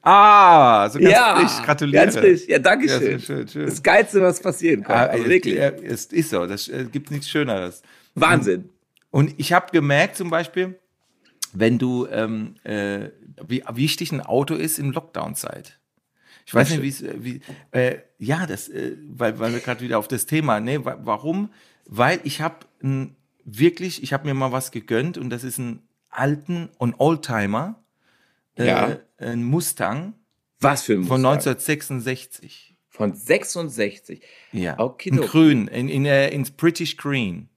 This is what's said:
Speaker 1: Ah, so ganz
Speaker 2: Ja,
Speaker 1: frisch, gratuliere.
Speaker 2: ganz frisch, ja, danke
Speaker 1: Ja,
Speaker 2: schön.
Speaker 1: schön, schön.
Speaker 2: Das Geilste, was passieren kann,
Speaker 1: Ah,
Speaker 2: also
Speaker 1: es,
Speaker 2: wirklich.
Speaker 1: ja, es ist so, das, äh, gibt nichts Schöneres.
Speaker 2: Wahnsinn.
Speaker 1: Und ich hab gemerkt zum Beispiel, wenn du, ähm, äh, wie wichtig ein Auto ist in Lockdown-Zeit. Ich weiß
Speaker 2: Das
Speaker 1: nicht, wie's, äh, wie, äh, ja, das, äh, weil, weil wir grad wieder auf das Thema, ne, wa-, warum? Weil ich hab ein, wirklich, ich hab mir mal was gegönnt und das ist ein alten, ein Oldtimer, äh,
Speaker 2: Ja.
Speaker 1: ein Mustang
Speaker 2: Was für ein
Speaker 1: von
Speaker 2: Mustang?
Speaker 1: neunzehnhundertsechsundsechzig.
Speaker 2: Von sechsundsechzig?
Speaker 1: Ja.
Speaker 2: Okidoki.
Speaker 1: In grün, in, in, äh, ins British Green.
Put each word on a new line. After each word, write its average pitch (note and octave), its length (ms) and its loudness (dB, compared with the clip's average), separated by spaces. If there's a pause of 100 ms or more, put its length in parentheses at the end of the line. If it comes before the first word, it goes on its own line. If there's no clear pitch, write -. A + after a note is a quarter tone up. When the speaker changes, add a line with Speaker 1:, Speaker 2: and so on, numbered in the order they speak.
Speaker 1:
Ah, E3 880 10
so C3+ 100 -6
ganz F#3 160 8
Speaker 2:
Ja, A#3 200 6
Speaker 1:
frisch, - 300 2
gratuliere. D3 400 4
Speaker 2:
ganz G#3 120 0
frisch, F#3 300 6
ja, - 120 2
danke B3+ 300 2
Speaker 1:
Ja, B2+ 100 2
Speaker 2:
schön. B2 220 -2
Speaker 1:
schön, C#3 260 -8
schön. D3 200 -8
Speaker 2:
Das - 140 -8
Geilste, G#3 400 4
was F3+ 200 2
passieren D#3+ 420 0
kann, - 140 0
Speaker 1:
Ah, A#2+ 80 6
Speaker 2:
also A#2+ 180 -2
Speaker 1:
es, A#2+ 60 -2
Speaker 2:
wirklich. - 260 2
Speaker 1:
ja, C#3+ 140 0
es - 380 -10
ist - 220 -2
so, F2+ 160 -2
das, G2 220 -8
äh, C3 240 -8
gibt C#3 180 -10
nichts C#3+ 200 -10
Schöneres. G#2 520 -4 (340)
Speaker 2:
Wahnsinn. D3+ 540 -2 (420)
Speaker 1:
Und D3 260 0
ich E3+ 160 -4
hab F3+ 180 0
gemerkt D3+ 460 0
zum F3 120 -8
Beispiel, F3+ 480 -6 (760)
wenn A2+ 260 2
du, B2 320 -2
ähm, A2 520 -6
äh, G2+ 460 -6 (380)
wie B2+ 160 -6 (100)
wichtig D3+ 380 -4
ein C#3+ 100 -6
Auto C#3+ 340 -2
ist D#3+ 240 -4
in C#3 120 -4
Lockdown-Zeit. - 880 -12 (680)
Ich - 80 -18
weiß C#3 160 4
Speaker 2:
Das D#3+ 80 0
Speaker 1:
nicht, C3+ 60 -4
wie's, C#3 180 -6
äh, - 220 -10
wie, B2 180 -12 (300)
äh, B2+ 260 0 (200)
ja, D#3 280 -4
das, G2+ 240 -12
äh, - 280 -10 (100)
weil, A2+ 320 -4
weil A2+ 140 -4
wir A#2+ 80 -6
grad A#2+ 200 -8
wieder B2 180 -4
auf G2+ 100 -8
das A#2+ 160 -4
Thema, D3 340 0
ne, B2+ 240 -6
wa-, - 200 -10
warum? D#3+ 460 -4 (360)
Weil C3 380 0
ich - 180 -8
hab D#3+ 240 -8 (180)
ein, C3+ 320 -6 (300)
wirklich, E3+ 580 -2
ich C3 100 -6
hab C#3 120 -4
mir C#3+ 80 -2
mal C3+ 180 -2
was C3 200 -6
gegönnt B2 460 -4
und B2+ 120 -8
das A#2+ 140 -10
ist B2+ 160 -10
ein A#2+ 240 -10 (260)
alten, D3 600 -4 (100)
ein A#2+ 180 -2
Oldtimer, C3+ 840 -2 (720)
äh, A#2+ 100 -2
Speaker 2:
Ja. F#2+ 320 0 (200)
Speaker 1:
ein A#2 260 -6
Mustang C#3+ 680 -4 (460)
Speaker 2:
Was C#3 240 0
für A#2+ 100 0
ein F#2 100 0
Speaker 1:
von C3 180 0
Speaker 2:
Mustang? - 20 2 (100)
Speaker 1:
neunzehnhundertsechsundsechzig. - 1400 -8 (140)
Speaker 2:
Von G#2 260 -4
sechsundsechzig? B2 1080 -4 (300)
Speaker 1:
Ja. F2 280 -6
Speaker 2:
Okidoki. C3+ 460 -2
Speaker 1:
In - 60 -6
grün, D3 360 4
in, B2 220 -6
in, C#3 160 -2
äh, C#3 240 2
ins C#3+ 220 -6
British E3 460 -2
Green. A#2+ 600 -6